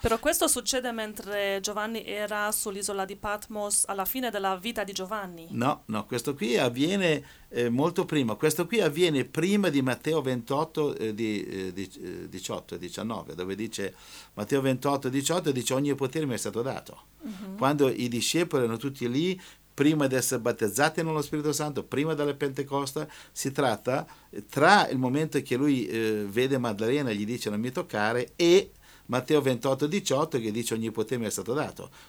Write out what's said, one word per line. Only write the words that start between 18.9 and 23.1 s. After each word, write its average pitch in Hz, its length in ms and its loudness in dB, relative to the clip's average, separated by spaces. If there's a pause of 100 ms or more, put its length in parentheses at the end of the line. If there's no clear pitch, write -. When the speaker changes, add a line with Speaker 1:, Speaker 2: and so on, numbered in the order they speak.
Speaker 2:
lì, 175 280 0 (360)
prima 151 320 4
di 127 80 0
essere 123 260 0
battezzati 120 640 2
nello 160 200 0
Spirito 151 300 -2
Santo, 147 320 -4
prima 151 300 -2
della 143 200 0
Pentecoste, 139 760 -4 (220)